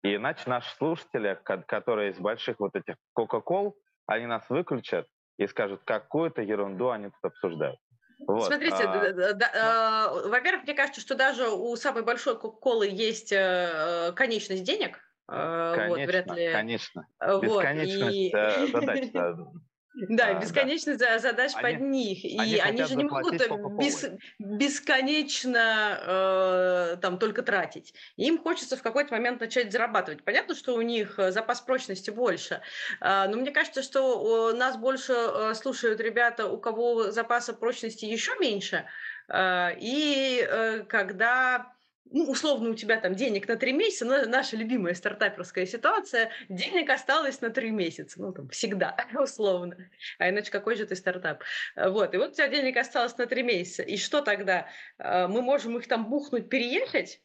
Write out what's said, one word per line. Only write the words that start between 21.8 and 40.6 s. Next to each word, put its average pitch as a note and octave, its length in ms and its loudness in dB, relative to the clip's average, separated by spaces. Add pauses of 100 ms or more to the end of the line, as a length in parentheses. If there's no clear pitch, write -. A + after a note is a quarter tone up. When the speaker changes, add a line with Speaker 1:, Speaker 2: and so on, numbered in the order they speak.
Speaker 2:
них. B3 420 0
И G#3 140 -4
Speaker 1:
они A3 220 4
Speaker 2:
они G3 180 4
Speaker 1:
хотят - 100 2
Speaker 2:
же C4 80 0
не D4 80 2
могут, D4 280 0
Speaker 1:
заплатить - 100 0
Speaker 2:
э, A3+ 100 2
Speaker 1:
Coca-Cola. G#3 260 -6
Speaker 2:
бес-, C#4 400 -2 (200)
бесконечно, B3 1600 2 (960)
э, - 80 -6
там, F3+ 160 0
только A3 240 0
тратить. - 520 -2 (220)
Им D#4 220 2
хочется D#4+ 380 -4
в - 60 -14
какой-то C#4 300 0
момент A#3+ 280 0
начать A3 320 0
зарабатывать. G#3+ 520 -2
Понятно, C#4 300 0
что B3 220 -2
у A3+ 60 2
них, A3+ 360 -2
э, F#3 140 2
запас A3+ 280 -2
прочности G#3+ 500 -4
больше. G#3 520 -2 (380)
А, G3 280 4
но G#3+ 80 0
мне C4 140 -2
кажется, D4 320 0
что A3+ 680 2
у A3+ 40 0
нас B3+ 220 0
больше, C4 360 0
э, A3 400 2
слушают A3+ 460 0
ребята, A3+ 460 2
у - 120 -2
кого A3+ 520 2
запаса A#3 420 0
прочности A3+ 540 -4
ещё A#3 340 -2
меньше. G3+ 460 0 (420)
А, F3+ 480 2
и, C4+ 720 0
э, A3 360 0